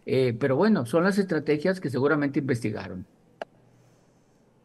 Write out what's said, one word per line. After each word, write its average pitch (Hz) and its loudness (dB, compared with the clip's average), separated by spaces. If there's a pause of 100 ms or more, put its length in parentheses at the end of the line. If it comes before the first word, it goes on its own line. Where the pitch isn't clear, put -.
Eh, 123 2
pero 131 0
bueno, 185 4
son 165 2
las 196 0
estrategias 180 0
que 151 -4
seguramente 143 0
investigaron. 104 -4 (1600)